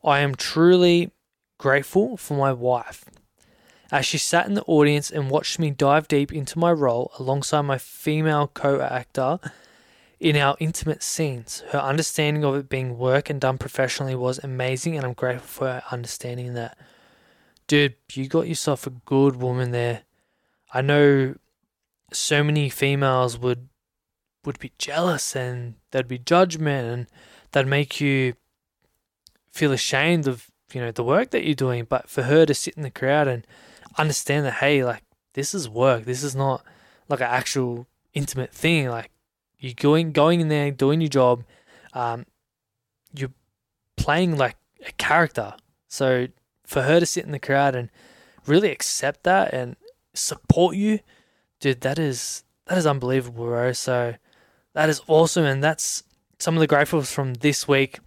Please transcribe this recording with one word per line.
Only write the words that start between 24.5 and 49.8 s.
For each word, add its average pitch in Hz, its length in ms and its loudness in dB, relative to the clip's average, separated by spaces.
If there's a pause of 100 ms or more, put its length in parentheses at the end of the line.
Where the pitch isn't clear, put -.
be - 200 -16
jealous, 160 580 -2
and 123 380 -6 (160)
there'd 127 180 -2
be 127 80 -6
judgment, 156 720 2
and 120 180 -6 (460)
they'd 135 140 2
make 143 340 -2
you 135 360 0 (1160)
feel 151 200 0
ashamed 147 540 0
of, 123 240 -4 (220)
you 131 80 -8
know, 120 100 -4
the 117 140 -6
work 175 280 2
that - 120 -2
you're 156 100 0
doing. 127 300 -2
But - 240 -4
for - 140 -4
her 147 240 6
to 143 80 0
sit - 200 -6
in 156 80 -10
the 135 80 -8
crowd 143 380 0
and 120 180 -4 (520)
understand 147 480 -2
that, 127 80 -4
hey, 143 280 2
like, 120 200 -4 (320)
this 139 200 -6
is 160 140 -6
work. 117 380 2
This 127 160 -6
is 139 120 -6
not, 135 300 -2 (460)
like, 139 100 -2
an 127 60 0
actual 123 600 -2 (280)
intimate 135 400 -6
thing. 156 340 0
Like, 117 220 -8 (480)
you're 127 180 -12
going, 156 360 4
going 160 280 4
in 160 80 0
there, 147 220 0
doing 143 320 2
your 156 80 0
job. 123 340 4 (480)
Um, 120 320 -6 (880)
you're 135 220 -10 (640)
playing, 165 400 0
like, 131 180 0 (300)
a - 60 -14
character. 147 600 0 (340)
So 127 420 0 (400)
for 139 140 -2
her 151 180 4
to 170 60 2
sit - 180 -6
in 151 80 -10
the 143 60 -6
crowd 139 360 0
and 120 140 -6 (580)
really 175 240 4
accept - 540 -6
that 190 300 2
and 123 200 -6 (380)